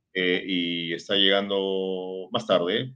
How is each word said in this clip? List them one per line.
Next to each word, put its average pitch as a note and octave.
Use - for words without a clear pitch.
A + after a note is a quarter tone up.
eh, F#2
y F2
está E2+
llegando F#2+
más A#2+
tarde, G2